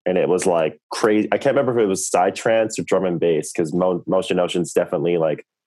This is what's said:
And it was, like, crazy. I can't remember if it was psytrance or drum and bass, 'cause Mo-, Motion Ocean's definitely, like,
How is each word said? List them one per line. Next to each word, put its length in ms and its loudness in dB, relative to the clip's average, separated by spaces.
And 140 0
it 100 0
was, 160 0
like, 340 0
crazy. 420 2
I 60 0
can't 180 0
remember 220 0
if 60 4
it 40 0
was 220 -2
psytrance 680 0
or 40 -4
drum 240 0
and 140 0
bass, 320 0
'cause 200 -2
Mo-, 340 0
Motion 340 0
Ocean's 340 -2
definitely, 420 0
like, 300 -2